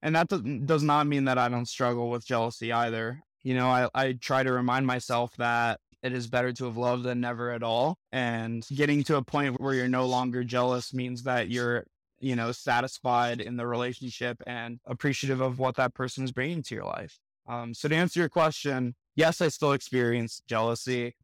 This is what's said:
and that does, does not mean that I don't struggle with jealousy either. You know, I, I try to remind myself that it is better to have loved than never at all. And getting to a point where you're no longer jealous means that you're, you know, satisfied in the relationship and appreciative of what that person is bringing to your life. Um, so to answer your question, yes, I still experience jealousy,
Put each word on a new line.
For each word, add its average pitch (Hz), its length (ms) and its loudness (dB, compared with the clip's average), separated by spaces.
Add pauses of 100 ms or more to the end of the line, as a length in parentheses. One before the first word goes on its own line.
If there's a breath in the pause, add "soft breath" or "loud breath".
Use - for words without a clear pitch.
and 160 140 2
that 170 120 4
does, 185 140 -2 (220)
does 147 180 2
not 147 240 4
mean 143 200 0
that 131 120 2
I 123 100 4
don't 120 200 -2
struggle 120 420 0
with 120 160 -6
jealousy 117 460 -2
either. 117 500 -2 (200)
You 127 120 -2
know, 127 140 2
I, 127 260 4
I 131 200 2
try 131 280 0
to 131 100 2
remind 127 340 2
myself 120 500 -2
that 117 420 0 (240)
it 127 100 -4
is 123 140 -4
better 123 280 0
to 127 100 -6
have 117 120 -4
loved 123 280 0
than 123 160 -2
never 120 300 -2
at 117 120 -6
all. 120 360 2 (120)
And 117 640 -2
getting 147 300 4
to 156 120 4
a 135 60 2
point 139 380 0
where 135 140 0
you're 127 140 2
no 127 180 2
longer 123 360 0
jealous 123 500 0
means 123 320 -6
that 123 240 0
you're, 120 360 0 (340)
you 131 160 -2
know, 117 160 0
satisfied 120 880 0
in 113 160 -6
the 120 100 -4
relationship 120 800 -4
and 120 400 -8
appreciative 131 540 -2
of 131 200 0
what 127 160 0
that 127 180 2
person 127 300 -4
is 127 80 -4
bringing 151 320 -4
to - 100 -10
your 101 100 -6
life. - 340 -10 (300)
Um, 120 240 -6
so 131 160 -4
to 151 80 2
answer 175 240 2
your 170 80 2
question, 139 640 0 (220)
yes, 160 240 4
I 170 80 4
still 147 240 2
experience 120 720 0
jealousy, 117 760 0